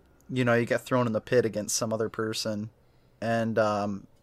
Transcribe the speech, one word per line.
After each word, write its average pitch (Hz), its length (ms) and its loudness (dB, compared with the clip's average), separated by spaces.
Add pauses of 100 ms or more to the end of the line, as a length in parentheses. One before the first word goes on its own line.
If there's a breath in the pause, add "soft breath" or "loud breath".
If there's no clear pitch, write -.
(300)
you 127 160 0
know, 120 80 4
you 117 120 4
get 120 200 -2
thrown 123 220 2
in 113 40 0
the 107 80 0
pit 123 240 2
against 104 320 -2
some 113 160 -2
other 110 160 0
person, 110 640 -4 (500)
and, 113 400 0
um, 104 460 0 (180)